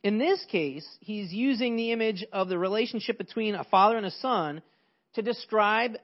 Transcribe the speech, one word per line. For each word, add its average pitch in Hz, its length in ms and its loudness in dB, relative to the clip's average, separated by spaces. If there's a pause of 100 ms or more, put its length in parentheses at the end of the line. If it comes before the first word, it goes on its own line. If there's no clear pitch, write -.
In 208 140 0
this 349 340 2
case, 151 360 -2 (120)
he's 208 320 -8
using 240 440 0
the 226 160 0
image 220 420 -2
of 190 160 -2
the 180 80 0
relationship 214 640 -2
between 214 340 -4
a 156 120 -6
father 202 320 6
and 208 100 -2
a 175 40 -4
son 160 520 -2 (500)
to 226 80 -2
describe 220 720 0 (120)